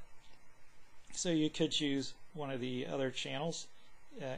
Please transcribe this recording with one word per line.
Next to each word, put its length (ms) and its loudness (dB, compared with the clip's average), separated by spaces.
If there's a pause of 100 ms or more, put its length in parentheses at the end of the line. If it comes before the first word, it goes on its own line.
(1120)
So 180 0
you 200 6
could 220 4
choose 420 4 (200)
one 180 -2
of 100 0
the 260 0
other 240 2
channels, 560 0 (540)
uh, 160 -2